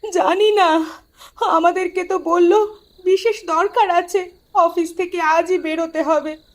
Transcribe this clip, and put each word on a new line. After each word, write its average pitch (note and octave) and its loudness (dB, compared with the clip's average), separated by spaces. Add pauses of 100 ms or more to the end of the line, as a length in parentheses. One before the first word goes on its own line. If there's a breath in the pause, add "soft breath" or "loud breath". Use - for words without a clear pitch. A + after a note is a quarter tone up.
(100)
জানি F4+ 2
না, G4 4 (800 loud breath)
আমাদেরকে F4 0
তো F4+ -4
বলল F4 2 (520)
বিশেষ G4 0
দরকার F#4+ 0
আছে, F4+ 0 (320)
অফিস E4+ 0
থেকে F4+ -6
আজই E4 0
বেরোতে D#4+ -4
হবে। D4+ -2 (220)